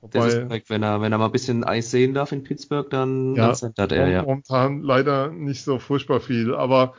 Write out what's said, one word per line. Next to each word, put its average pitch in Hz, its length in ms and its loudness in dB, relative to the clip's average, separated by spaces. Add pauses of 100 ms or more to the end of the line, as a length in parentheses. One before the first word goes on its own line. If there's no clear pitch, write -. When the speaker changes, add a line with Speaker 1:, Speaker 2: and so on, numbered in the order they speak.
Speaker 1:
das 117 260 0
ist 120 80 2
Speaker 2:
Wobei 120 100 -2
Speaker 1:
korrekt, 113 240 -6
wenn 107 140 0
er, 104 180 0
wenn 107 100 0
er 110 60 0
mal 110 80 2
ein 110 60 0
bisschen 120 320 -2
Eis 113 280 -2
sehen 131 220 4
darf 139 180 -4
in 139 120 -6
Pittsburgh, 147 460 -6
dann, 131 460 -2
Speaker 2:
Ja. 117 120 4
Speaker 1:
dann 120 80 2
centert 110 360 -4
er, 90 160 4
ja. 90 160 2
Speaker 2:
Momentan 135 580 0
leider 139 500 2
nicht 143 320 -6
so 135 160 -2
furchtbar 139 400 0
viel, 117 360 -2
aber 127 440 4